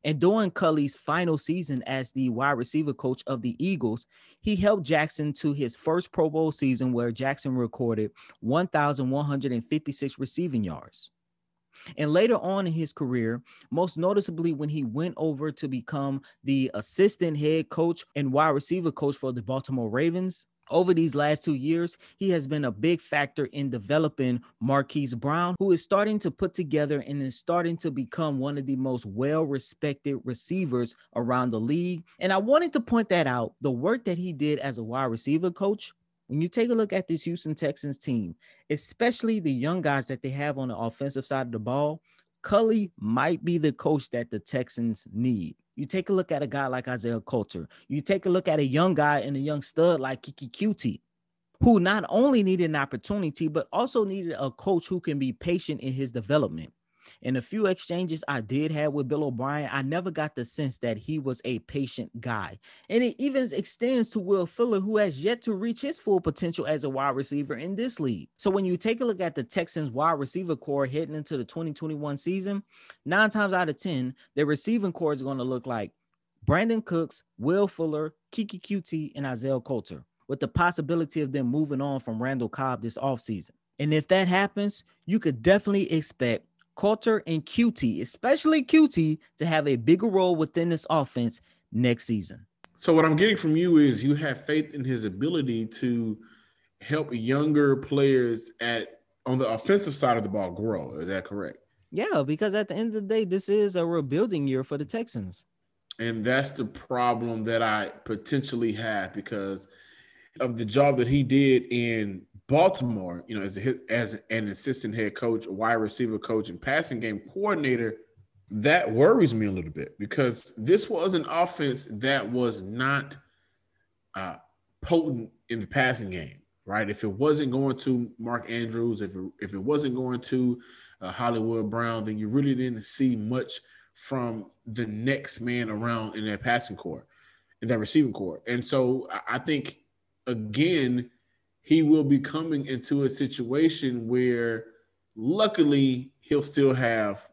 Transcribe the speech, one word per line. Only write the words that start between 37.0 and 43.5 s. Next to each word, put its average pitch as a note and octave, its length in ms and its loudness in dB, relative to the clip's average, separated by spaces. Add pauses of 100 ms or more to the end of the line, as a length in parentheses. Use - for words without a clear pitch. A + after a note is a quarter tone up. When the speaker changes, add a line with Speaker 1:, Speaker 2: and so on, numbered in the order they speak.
Speaker 1:
this E3 140 -2
Houston E3 300 -4
Texans C#3+ 440 -4
team, G#2+ 380 -4 (340)
especially A3 720 -2
the D#3 100 0
young D3 300 -2
guys C#3+ 260 0
that C3 160 -8
they C3+ 60 -4
have C#3 280 -4
on C3 120 -4
the A2 60 -6
offensive C3+ 520 -6
side C3+ 200 -2
of A#2+ 40 -8
the A#2 80 -4
ball, C#3+ 420 -2 (400)
Culley G#3+ 560 4
might B2+ 460 0
be E3+ 140 2